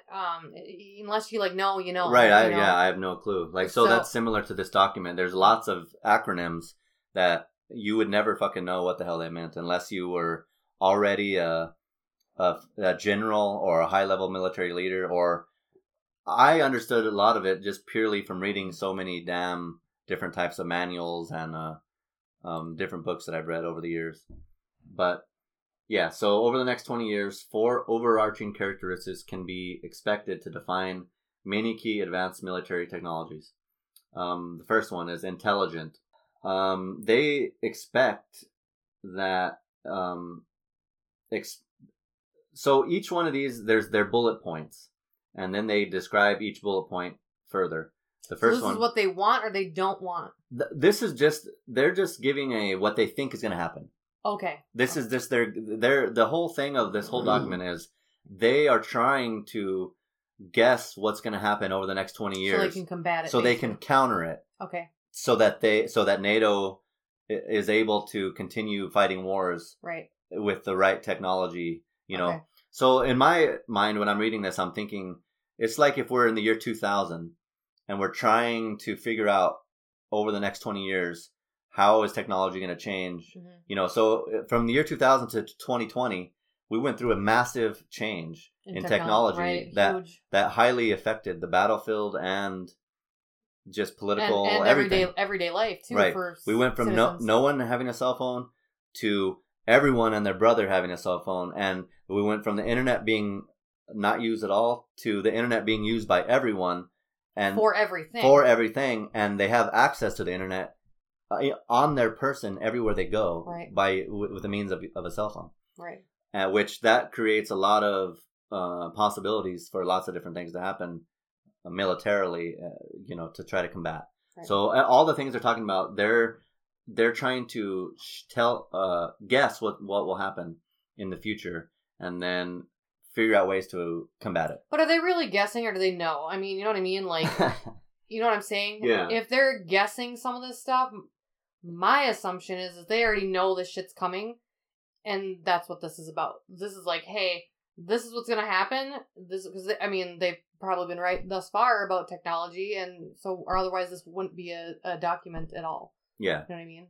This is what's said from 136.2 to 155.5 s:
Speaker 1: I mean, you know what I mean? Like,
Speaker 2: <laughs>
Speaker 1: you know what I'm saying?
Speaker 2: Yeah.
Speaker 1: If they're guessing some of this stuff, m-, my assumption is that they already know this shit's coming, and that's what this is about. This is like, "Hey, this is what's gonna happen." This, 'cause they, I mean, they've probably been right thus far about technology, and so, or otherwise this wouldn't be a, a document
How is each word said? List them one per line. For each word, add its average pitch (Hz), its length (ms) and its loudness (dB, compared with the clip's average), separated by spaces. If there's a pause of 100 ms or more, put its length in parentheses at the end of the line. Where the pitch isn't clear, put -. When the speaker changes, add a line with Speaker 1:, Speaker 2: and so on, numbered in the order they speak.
Speaker 1:
I 190 80 -4
mean, 190 200 -6
you 196 80 -6
know 214 40 0
what 220 60 0
I 190 60 -2
mean? 190 240 -2
Like, 160 260 -2 (400)
Speaker 2:
<laughs> - 380 -20
Speaker 1:
you 220 100 -10
know 226 80 2
what 220 80 4
I'm 202 60 -4
saying? 208 420 -4
Speaker 2:
Yeah. 220 260 2
Speaker 1:
If 226 200 -2
they're 262 340 2
guessing 202 540 0
some 247 180 -6
of 247 60 -10
this 254 180 -14
stuff, 254 340 0
m-, 196 140 -16 (560)
my 185 400 2
assumption 185 560 -4
is 180 160 -10
that 175 140 -20
they 226 160 4
already 202 220 2
know 190 280 2
this 180 160 -6
shit's 185 220 -10
coming, 196 420 -6 (720)
and 196 380 -6
that's 175 260 0
what 175 120 -10
this 160 160 -10
is 160 120 -14
about. 160 260 -4 (140)
This 190 240 -12
is 185 120 -14
like, 165 180 -2
"Hey, 180 420 -4 (320)
this 214 280 -2
is 233 80 -16
what's 233 140 -8
gonna 220 180 0
happen." 254 480 0 (220)
This, 185 320 -10
'cause 185 200 -12
they, 214 120 -2
I 202 80 -2
mean, 185 320 -4
they've 175 180 -2 (220)
probably 180 280 -2
been 175 120 -8
right 180 300 -2
thus 185 200 -6
far 214 360 2
about 180 240 -2
technology, 175 640 -6
and 180 440 -10
so, 185 280 -8
or 180 80 0
otherwise 185 360 -2
this 180 140 -16
wouldn't 180 300 -8
be 175 160 -12
a, 170 220 -10 (100)
a 175 140 -6
document 165 580 -6